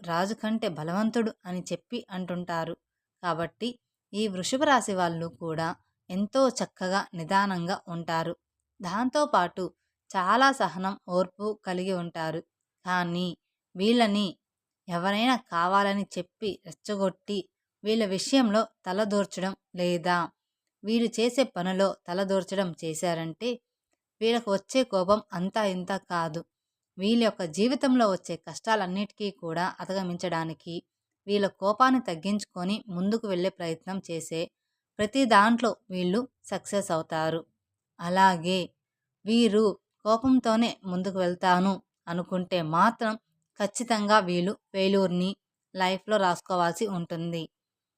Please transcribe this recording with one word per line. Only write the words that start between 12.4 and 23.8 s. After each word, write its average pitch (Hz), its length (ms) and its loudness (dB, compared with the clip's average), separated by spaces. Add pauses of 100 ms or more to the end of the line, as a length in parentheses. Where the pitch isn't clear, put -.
కానీ 180 420 -2 (480)
వీళ్ళని 208 520 2 (600)
ఎవరైనా 202 480 0 (100)
కావాలని 196 600 0
చెప్పి - 440 -8 (140)
రెచ్చగొట్టి 196 720 -4 (460)
వీళ్ళ 220 220 2
విషయంలో 214 560 2 (200)
తలదూర్చడం 196 720 -2 (220)
లేదా 175 420 0 (640)
వీళ్ళు 226 280 0
చేసే 240 320 0
పనిలో 185 440 0 (160)
తలదూర్చడం 190 720 -2
చేశారంటే 165 720 -4 (720)